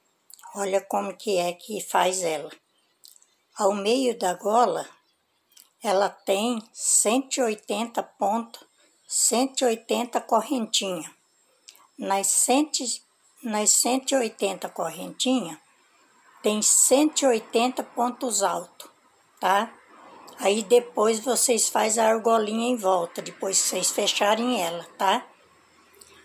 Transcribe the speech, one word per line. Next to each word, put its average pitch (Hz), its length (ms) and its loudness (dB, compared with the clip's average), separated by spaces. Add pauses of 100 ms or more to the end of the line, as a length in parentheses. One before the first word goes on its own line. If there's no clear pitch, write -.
(560)
Olha 196 240 -2
como 202 360 -6
que 202 200 -4
é 175 160 0
que 196 280 -10
faz 185 440 0
ela. 156 260 -4 (1040)
Ao 202 160 2
meio 226 460 0
da 180 160 -2
gola, 202 540 0 (920)
ela 196 300 2
tem 214 500 -2 (120)
cento - 640 2
e 277 60 0
oitenta 220 600 -4
ponto, 220 640 -4 (400)
cento - 560 0
e 262 40 2
oitenta 226 540 -2
correntinha. 220 880 -2 (880)
Nas 196 300 -2
cento, 294 560 2 (580)
nas 214 300 0
cento 254 420 2
e 277 40 4
oitenta 202 520 -4
correntinha, 175 960 -4 (800)
tem 214 180 0
cento 285 600 4
e 277 40 2
oitenta 240 560 0
pontos 240 600 -4
altos, 175 480 -4 (500)
tá? 202 320 0 (680)
Aí 208 240 0
depois 226 560 2
vocês 226 520 0
faz 214 260 0
a 226 100 4
argolinha 226 600 2
em 247 80 0
volta, 185 460 0
depois 196 400 -4
que - 60 -2
vocês 180 220 -2
fecharem 214 720 0
ela, 170 240 -6 (140)
tá? 202 280 0 (1000)